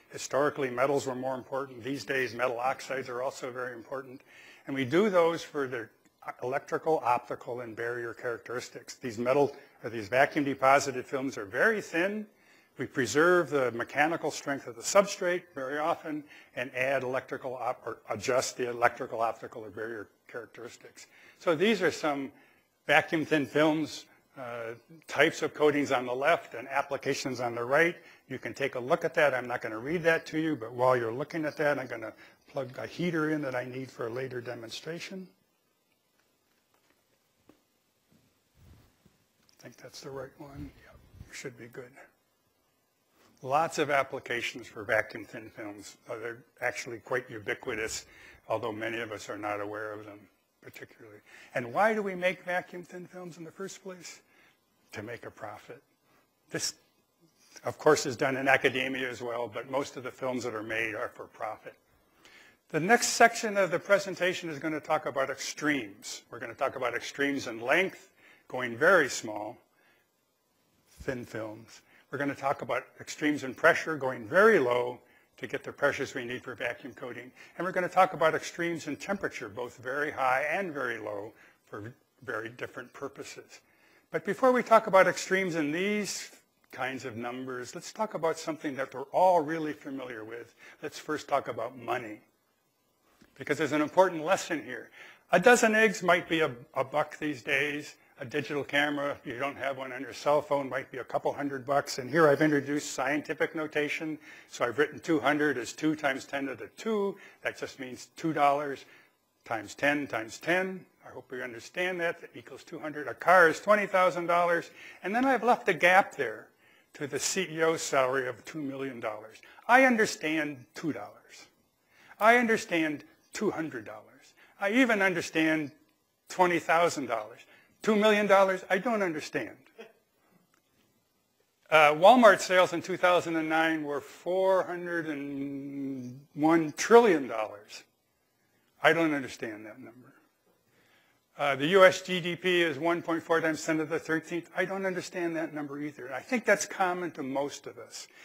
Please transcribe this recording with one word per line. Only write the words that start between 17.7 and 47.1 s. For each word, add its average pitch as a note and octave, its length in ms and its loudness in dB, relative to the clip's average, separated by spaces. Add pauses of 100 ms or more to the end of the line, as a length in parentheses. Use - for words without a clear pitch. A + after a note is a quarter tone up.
or A2+ 140 -8 (100)
adjust B2 480 0
the B2 120 -4
electrical, A#2+ 520 0
optical, A2+ 420 -4
or G#2+ 60 -14
barrier A2 400 -10 (180)
characteristics. - 800 -16 (320)
So F3 160 2
these F#3+ 260 2
are E3 100 4
some C#3 420 -4 (520)
vacuum D3+ 400 4
thin D3+ 200 2
films, D3+ 600 0 (340)
uh, A#2 360 -10 (340)
types D#3 320 2
of D3+ 120 -4
coatings C#3+ 380 2
on B2+ 140 0
the B2 100 -4
left D3 380 0
and B2 160 -12
applications C3+ 720 -4
on A#2+ 120 -4
the A#2 80 -4
right. D#3+ 360 2 (320)
You B2+ 100 -8
can - 140 -8
take A#2 220 -4
a C3 40 -6
look D3 240 0
at D#3+ 120 -2
that. D3 180 4
I'm B2 120 -4
not B2 160 -4
gonna A2+ 160 -8
read D3+ 260 -4
that E3 240 2
to D#3+ 120 -4
you, D#3 160 0
but A2+ 160 -8
while B2+ 240 4
you're A#2 160 0
looking D3+ 320 -6
at D3 140 -6
that, D3 220 0
I'm B2+ 80 -8
gonna A2+ 260 -10 (340)
plug C3 300 -8
a A2+ 100 -8
heater D#3+ 440 -2
in D#3 100 -2
that C3+ 140 -4
I B2 100 -4
need B2+ 260 -10
for B2+ 160 -6
a - 20 -4
later B2 300 -6
demonstration. D#3 880 -10 (4000)
I - 40 -20
think B2 120 -20
that's - 240 -20
the C#3+ 120 -14
right C3+ 260 -10
one. C#3+ 340 -14 (140)
Yep, - 100 -20 (380)
should B2 240 -12
be A#2 100 -16
good. B2 240 -16 (1500)
Lots D3+ 380 0
of C#3+ 100 0
applications B2+ 760 -2
for A2 200 -14
vacuum G#2+ 400 0
thin A2 240 -16
films. G#2 480 -14 (120)
Uh, A#2+ 100 -8
they're A#2 260 -10 (160)
actually A#2+ 380 -4
quite B2+ 300 -4